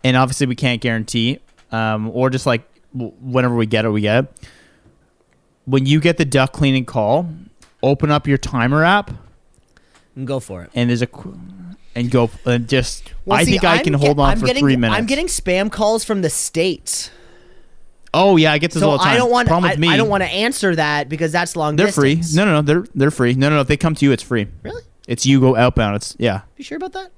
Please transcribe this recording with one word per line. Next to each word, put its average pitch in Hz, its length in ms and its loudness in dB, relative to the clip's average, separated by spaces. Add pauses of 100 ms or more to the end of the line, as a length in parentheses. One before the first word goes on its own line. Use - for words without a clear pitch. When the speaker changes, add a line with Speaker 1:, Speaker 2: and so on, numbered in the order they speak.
Speaker 1:
and 127 120 2
obviously 131 300 0
we 123 80 -4
can't 123 260 -2
guarantee, 117 600 -2 (320)
um, 110 400 -4
or 127 180 0
just, 127 160 -4
like, 120 160 0 (300)
w-, 123 280 -8
whenever 123 340 0
we 117 120 0
get 110 180 0
it, 110 60 0
we 107 120 0
get 110 220 2
it. - 240 -18 (1160)
When 135 200 2
you 147 120 4
get 165 200 2
the 165 60 2
duct 135 280 0
cleaning 135 320 0
call, 127 440 -2 (540)
open 143 280 0
up 147 180 0
your 135 100 2
timer 135 460 0
app 196 260 2 (1040)
Speaker 2:
And 131 120 -10
go 135 140 -4
for 90 220 -14
it. 90 120 -20
Speaker 1:
and 120 160 0
there's 120 120 0
a 123 40 -2
qu-, - 320 -16 (560)
and 120 160 -4
go 120 140 4
f-, - 220 -8
and 120 220 0
just - 440 -2 (120)
Speaker 2:
Well, 135 140 2
Speaker 1:
I 165 60 4
Speaker 2:
see, 254 80 2
Speaker 1:
think 190 120 0
I 170 140 4
Speaker 2:
I'm 277 60 0
Speaker 1:
can 156 100 0
Speaker 2:
get-, 139 60 0
Speaker 1:
hold 143 200 4
on 139 100 4
Speaker 2:
I'm 208 80 2
Speaker 1:
for 220 80 0
Speaker 2:
getting, 254 160 0
Speaker 1:
three 143 140 4
minutes. 156 220 0
Speaker 2:
I'm 226 80 -2
getting 277 200 -2
spam 190 460 -2
calls 214 320 0
from 202 180 -4
the 156 80 -2
States. - 800 -4 (1040)
Speaker 1:
Oh, 190 220 4
yeah, 156 160 4
I 151 60 2
get 156 140 -2
this 160 80 -2
Speaker 2:
So 151 100 4
Speaker 1:
all 143 80 2
the 185 60 0
time. 202 100 2
Speaker 2:
I - 40 2
don't 247 120 2
want, 240 180 2
Speaker 1:
Problem 175 220 2
with - 80 -2
Speaker 2:
I, - 20 -2
Speaker 1:
me. 170 80 2
Speaker 2:
I - 80 2
don't 220 120 2
wanna 196 180 0
answer 196 500 -2
that 147 320 -2
because 156 240 -4
that's 175 240 -4
long 151 200 -2
Speaker 1:
They're 202 120 4
free. 147 260 2
Speaker 2:
distance. 165 220 -2
Speaker 1:
No, 190 80 4
no, 196 80 2
no, 151 100 2
they're, 160 320 0
they're 139 160 2
free. 123 240 0
No, 135 160 2
no, 151 60 2
no, 147 60 2
if 127 60 -2
they 147 80 2
come 160 200 0
to - 100 0
you, 139 60 6
it's 117 100 0
free. 110 240 -2 (160)
Speaker 2:
Really? 466 200 -12 (260)
Speaker 1:
It's - 180 -4
you 135 140 4
go 131 160 4
outbound. 113 400 2
It's, - 220 -10
yeah. 101 240 -2 (140)
Speaker 2:
You 277 80 -18
sure - 120 -12
about - 160 -10
that? 381 260 -12